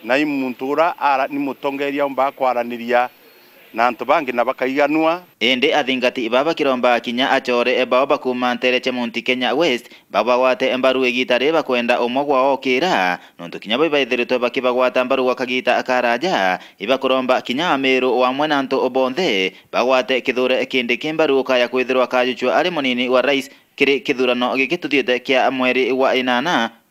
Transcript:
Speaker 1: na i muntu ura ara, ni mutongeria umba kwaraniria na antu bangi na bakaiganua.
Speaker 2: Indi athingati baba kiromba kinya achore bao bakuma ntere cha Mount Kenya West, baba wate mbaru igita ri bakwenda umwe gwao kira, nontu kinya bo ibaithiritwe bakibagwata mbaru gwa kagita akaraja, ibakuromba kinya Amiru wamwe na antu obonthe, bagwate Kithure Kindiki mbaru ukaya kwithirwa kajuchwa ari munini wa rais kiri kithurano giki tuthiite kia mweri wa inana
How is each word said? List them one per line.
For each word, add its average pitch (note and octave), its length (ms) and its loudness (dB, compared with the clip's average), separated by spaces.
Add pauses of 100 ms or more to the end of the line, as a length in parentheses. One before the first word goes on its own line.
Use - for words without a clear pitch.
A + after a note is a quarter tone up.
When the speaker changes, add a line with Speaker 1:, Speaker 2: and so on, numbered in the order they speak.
Speaker 1:
na B2 140 2
i D3+ 60 2
muntu C3+ 460 -4
ura D#3 280 0
ara, C3+ 300 0
ni C#3+ 100 -6
mutongeria C#3+ 680 -4
umba C3+ 260 -2
kwaraniria A#2+ 760 -2 (680)
na A2+ 120 2
antu B2 180 -2
bangi C#3 280 2
na A#2+ 120 0
bakaiganua. D3 800 0 (180)
Speaker 2:
Indi B2+ 320 2
athingati B2+ 560 0
baba C#3+ 260 0
kiromba B2+ 460 2
kinya B2 300 -2
achore B2 560 0
bao B2+ 200 2
bakuma B2 480 -2
ntere B2+ 260 0
cha B2+ 120 -4
Mount A#2+ 320 -6
Kenya B2+ 300 -2
West, C#3 360 0 (200)
baba A#2 260 2
wate B2+ 400 2
mbaru C3 280 2
igita B2 340 0
ri C#3+ 140 2
bakwenda B2 480 0
umwe B2 240 0
gwao C3+ 340 2
kira, B2+ 600 0 (200)
nontu E2 200 -12
kinya G#2+ 200 -4
bo D#3+ 80 2
ibaithiritwe B2+ 520 0
bakibagwata B2 680 0
mbaru C3 200 0
gwa B2 100 2
kagita B2 420 -2
akaraja, A#2+ 840 0 (200)
ibakuromba B2+ 640 0
kinya D#3 300 -4
Amiru C3 500 2
wamwe C3+ 280 0
na C#3+ 100 2
antu C3 260 -2
obonthe, B2+ 680 0 (180)
bagwate B2+ 480 0
Kithure B2+ 460 0
Kindiki B2 460 -2
mbaru D3 280 2
ukaya B2 280 0
kwithirwa B2+ 380 0
kajuchwa B2 500 0
ari E3+ 140 2
munini B2+ 380 -2
wa B2+ 140 4
rais C#3 280 0 (260)
kiri C#3 240 2
kithurano B2 560 0
giki C3+ 220 -2
tuthiite B2 400 0
kia B2 320 2
mweri B2+ 420 0
wa C3 220 2
inana B2+ 560 0 (200)